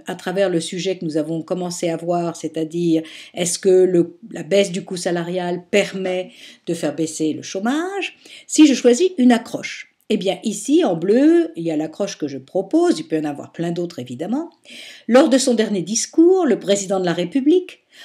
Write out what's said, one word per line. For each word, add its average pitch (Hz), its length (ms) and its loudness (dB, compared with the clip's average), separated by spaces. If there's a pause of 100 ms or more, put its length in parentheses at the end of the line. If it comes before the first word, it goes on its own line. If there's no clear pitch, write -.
à - 80 -8
travers 185 340 -2
le 175 120 0
sujet 180 360 -4
que 180 100 -10
nous 156 120 -4
avons 156 240 -4
commencé 175 480 -6
à 165 80 -4
voir, 170 380 -2
c'est-à-dire 160 640 -2 (320)
est-ce 175 240 -4
que 196 120 0
le, 180 500 4 (100)
la 165 140 -12
baisse 185 280 2
du 180 140 -6
coût 185 120 -10
salarial 175 720 -4
permet 185 580 -2 (380)
de 170 80 -4
faire 147 200 -4
baisser 156 380 -4
le - 80 -8
chômage ? 311 720 -4 (300)
Si 302 220 6
je 254 80 4
choisis 247 420 4
une 247 140 6
accroche, - 640 -4 (140)
eh 214 80 0
bien 180 260 -2
ici 269 400 0
en 190 120 0
bleu, 285 600 4
il 170 80 -8
y 160 80 -2
a 151 60 -2
l'accroche 156 420 -6
que 151 80 -6
je 135 100 -8
propose, 185 640 0
il - 80 -10
peut 160 80 -4
y 156 60 -2
en 151 40 -6
avoir 139 280 -10
plein 170 180 -4
d'autres 175 260 -6
évidemment. 160 540 -8 (560)
Lors 247 220 6
de 254 100 4
son 254 160 2
dernier 214 260 0
discours, 330 640 2
le 214 140 2
président 196 400 0
de 180 60 -2
la 170 80 0
République 269 640 0 (260)